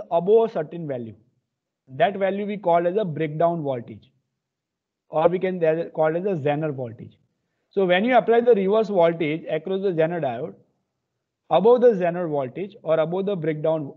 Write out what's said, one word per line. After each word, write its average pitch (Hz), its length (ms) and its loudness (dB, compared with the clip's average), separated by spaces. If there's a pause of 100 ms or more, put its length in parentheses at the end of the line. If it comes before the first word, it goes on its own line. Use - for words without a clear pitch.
(120)
above 208 400 4
a - 20 -18
certain 165 340 -6
value, 120 280 -8 (720)
that 165 300 0
value 196 280 -2
we 202 120 -6
call 175 280 2
as 175 120 0
a 220 60 0
breakdown 160 600 -2
voltage, 120 480 -8 (1000)
or 156 180 2
we 175 120 -2
can 185 200 -4 (360)
call 156 200 0
as 175 100 -4
a 202 100 -2
Zener 147 360 -2
voltage. 117 460 -12 (580)
So 196 100 2
when 180 200 2
you 254 100 4
apply 233 260 4
the 240 120 -2
reverse 196 340 0
voltage 170 640 0
across 190 320 -4
the 190 120 -2
Zener 165 280 0
diode, 139 320 -6 (960)
above 214 320 6
the 240 120 8
Zener 175 360 -2
voltage 147 540 -6
or 160 160 2
above 175 260 -2
the 202 100 -2
breakdown, 156 600 -2